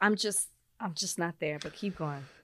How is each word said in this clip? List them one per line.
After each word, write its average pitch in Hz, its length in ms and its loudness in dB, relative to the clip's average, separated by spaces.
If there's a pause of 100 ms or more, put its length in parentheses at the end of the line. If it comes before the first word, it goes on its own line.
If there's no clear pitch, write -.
I'm 208 160 6
just, - 320 0 (280)
I'm 196 160 -4
just - 240 -2
not 170 220 0
there, 151 180 0
but 147 160 -8
keep 196 220 -2
going. 143 300 -4 (180)